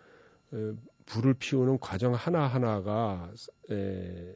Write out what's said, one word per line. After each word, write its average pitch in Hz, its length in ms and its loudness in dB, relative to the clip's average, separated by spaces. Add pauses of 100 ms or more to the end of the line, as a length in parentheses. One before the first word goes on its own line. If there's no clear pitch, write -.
(500)
그, 117 60 -8
에, 107 180 -4 (320)
불을 123 280 4
피우는 131 460 2
과정 123 340 0
하나하나가, 110 1160 0 (380)
에, 92 640 -4